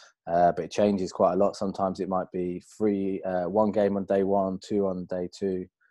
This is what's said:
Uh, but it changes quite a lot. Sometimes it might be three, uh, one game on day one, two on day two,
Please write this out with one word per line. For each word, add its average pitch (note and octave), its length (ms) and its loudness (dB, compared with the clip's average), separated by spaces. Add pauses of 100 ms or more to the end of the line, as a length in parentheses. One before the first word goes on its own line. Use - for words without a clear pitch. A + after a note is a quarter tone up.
(260)
Uh, F2 260 4
but E2 140 -6
it F2 40 -14
changes G2+ 400 2
quite F#2 220 2
a F2+ 40 -2
lot. G2 200 2
Sometimes F#2+ 420 -4
it F2+ 100 -4
might F#2 220 -2
be F2+ 320 -6 (140)
three, G2 460 0
uh, F2+ 260 -2
one G#2 240 2
game G2+ 240 2
on G2 80 -4
day G2 180 2
one, F#2+ 400 0
two G2+ 240 0
on F#2 200 -4
day F2+ 280 -6
two, F#2 320 -4 (240)